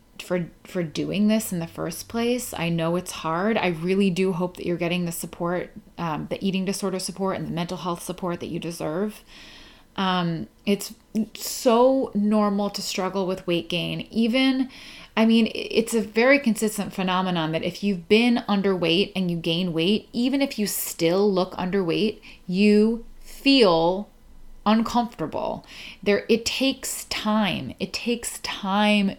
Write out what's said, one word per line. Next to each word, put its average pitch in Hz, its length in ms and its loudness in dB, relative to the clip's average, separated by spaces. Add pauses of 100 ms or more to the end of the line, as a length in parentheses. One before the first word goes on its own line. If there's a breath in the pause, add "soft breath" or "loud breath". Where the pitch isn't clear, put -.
(180)
for, 180 280 -4 (180)
for - 180 -6
doing 160 460 0
this 220 240 2
in 175 60 -4
the 165 80 -4
first 160 420 -8
place. 233 480 -2
I 170 140 -2
know 165 260 0
it's 180 160 -6
hard. 180 460 0
I - 80 0
really 185 420 2
do 190 240 2
hope 175 240 -4
that - 80 -12
you're 170 140 -2
getting 175 260 -2
the 170 80 -4
support, 170 600 -6 (260)
um, 151 320 -4
the - 120 -6
eating 190 220 -2
disorder 196 340 -4
support 190 380 -4
and 156 100 -6
the 151 60 -8
mental 170 240 -4
health 170 260 -6
support 175 380 -6
that 110 60 -8
you 165 120 -6
deserve. 170 640 -4 (760 loud breath)
Um, 180 480 0 (180)
it's 202 300 -2 (400)
so 254 800 2
normal 208 560 2
to 202 100 -6
struggle 190 460 -2
with 185 220 -4
weight 170 200 0
gain. 165 440 -4
Even, 262 580 2 (460 loud breath)
I 220 100 6
mean, 226 200 6
i-, - 80 -4
it's - 380 -2
a 226 80 2
very 240 380 4
consistent 214 540 -2
phenomenon 180 580 0
that 165 140 -2
if - 180 -4
you've 196 260 -2
been 233 400 4
underweight 190 680 2
and 185 120 0
you 170 80 0
gain 170 360 0
weight, 170 400 0
even 262 280 0
if 277 160 0
you 208 120 0
still 180 640 2
look 185 240 0
underweight, 180 640 0 (260 loud breath)
you 208 580 4 (160)
feel 190 880 4 (560)
uncomfortable. 226 1000 0 (340 loud breath)
There, - 280 2
it 233 180 2
takes - 600 -4
time. 208 760 -2
It 190 120 -6
takes - 460 -6
time 202 800 2